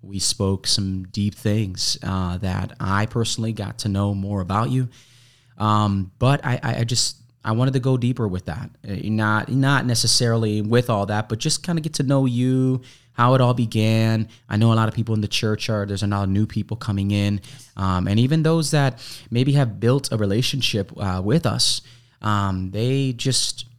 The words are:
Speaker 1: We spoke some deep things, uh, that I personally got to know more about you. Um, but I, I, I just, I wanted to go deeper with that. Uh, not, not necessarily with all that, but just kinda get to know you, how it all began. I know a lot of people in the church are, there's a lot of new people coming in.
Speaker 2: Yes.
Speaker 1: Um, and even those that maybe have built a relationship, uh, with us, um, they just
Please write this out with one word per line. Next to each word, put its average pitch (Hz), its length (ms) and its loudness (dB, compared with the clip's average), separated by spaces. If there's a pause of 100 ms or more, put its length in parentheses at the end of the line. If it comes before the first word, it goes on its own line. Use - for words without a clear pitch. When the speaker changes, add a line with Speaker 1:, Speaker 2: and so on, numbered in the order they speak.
Speaker 1:
We 98 160 -10
spoke 98 480 -2
some 95 380 -2
deep 101 320 -2
things, 104 640 -2
uh, 92 380 -4
that 95 400 -4
I 98 260 0
personally 110 480 -2
got 101 260 -8
to - 80 -4
know 101 280 0
more 98 260 -2
about 98 300 -2
you. 127 180 0 (720)
Um, 104 580 2
but 135 260 2
I, 123 200 -2
I, - 140 -2
I 123 80 0
just, - 320 -2 (280)
I 110 60 -2
wanted 127 220 2
to 135 60 2
go 131 180 2
deeper 120 300 0
with 90 180 -4
that. - 260 -8 (160)
Uh, 101 160 -6
not, 107 480 0
not 135 340 2
necessarily 113 760 2
with 120 280 2
all 101 160 2
that, 104 240 -2
but 110 80 -2
just 151 240 -2
kinda 165 200 -2
get 156 140 -6
to 147 80 0
know 135 220 2
you, 131 560 2 (320)
how 123 200 4
it 131 80 4
all 123 120 4
began. 113 760 2 (220)
I 104 60 -2
know 113 160 6
a 110 40 6
lot 110 120 2
of 107 80 -4
people 113 200 -2
in 107 60 0
the 104 60 -2
church - 420 -2
are, 104 160 0
there's 98 160 -4
a 98 60 -2
lot 101 160 0
of 95 60 -2
new 104 180 2
people 107 300 -6
coming 98 340 -2
in. 101 320 2
Speaker 2:
Yes. - 320 -20
Speaker 1:
Um, 95 320 0
and 101 120 4
even 143 220 4
those 160 300 2
that 139 280 0 (300)
maybe 127 240 2
have 120 260 2
built 123 320 2
a 113 60 -2
relationship, 107 800 0
uh, 92 260 -2
with 123 220 2
us, - 360 0 (400)
um, 98 500 0
they 131 420 -2
just - 520 -2 (140)